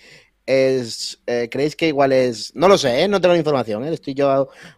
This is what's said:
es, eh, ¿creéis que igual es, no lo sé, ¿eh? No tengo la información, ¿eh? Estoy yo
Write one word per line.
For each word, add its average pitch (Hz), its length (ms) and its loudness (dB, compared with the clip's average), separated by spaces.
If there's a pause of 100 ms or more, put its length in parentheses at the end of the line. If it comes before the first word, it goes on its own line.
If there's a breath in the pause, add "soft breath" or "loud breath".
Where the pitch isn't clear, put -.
(460 loud breath)
es, 131 800 -2
eh, 120 240 -4
¿creéis 143 260 -4
que 165 120 0
igual 139 240 2
es, 127 440 0
no 156 120 2
lo 196 100 6
sé, 127 240 0
¿eh? 190 60 2
No 196 120 0
tengo 175 140 4
la 175 40 2
información, 127 460 -2
¿eh? 160 80 -6
Estoy 143 220 -8
yo 135 340 0 (300 loud breath)